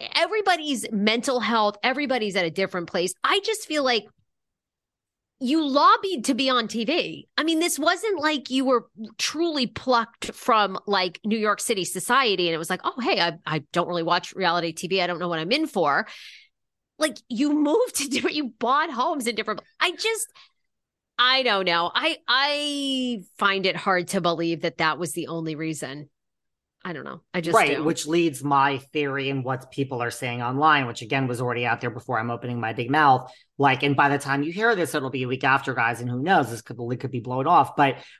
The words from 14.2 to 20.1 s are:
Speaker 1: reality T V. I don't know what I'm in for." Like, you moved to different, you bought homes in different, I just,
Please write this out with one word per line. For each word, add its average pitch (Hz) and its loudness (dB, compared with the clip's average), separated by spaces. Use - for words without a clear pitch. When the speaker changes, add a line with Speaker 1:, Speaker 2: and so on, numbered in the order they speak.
Speaker 1:
reality 170 0
T 170 -8
V. 185 0
I 175 0
don't 175 -4
know 180 -4
what 165 -2
I'm 165 -4
in 302 2
for." 156 2
Like, 302 -2
you 285 0
moved 302 2
to 285 -4
different, 294 -2
you 269 -6
bought 285 0
homes 269 -2
in 233 -4
different, 214 -6
I 349 0
just, 427 -4